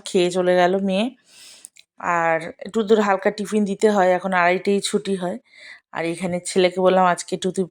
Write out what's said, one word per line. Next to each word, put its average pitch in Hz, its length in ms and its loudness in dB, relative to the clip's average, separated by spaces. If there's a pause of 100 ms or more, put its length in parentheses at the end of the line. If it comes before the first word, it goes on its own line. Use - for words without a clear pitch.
খেয়ে 180 260 0
চলে 180 240 0
গেল 180 240 4
মেয়ে। 196 280 -2 (1040)
আর 165 280 0 (200)
একটু 196 240 -6
দূর 208 180 2
হালকা 202 300 2
টিফিন 208 340 -4
দিতে 196 260 0
হয়, 190 220 4
এখন 180 200 -2
আড়াইটেই 180 480 2
ছুটি 202 340 -4
হয়। 185 240 -6 (540)
আর 160 120 -6
এখানে 175 360 -4
ছেলেকে 180 400 0
বললাম, 185 240 4
"আজকে 175 300 0
একটু 185 160 -4
তুই 185 200 -4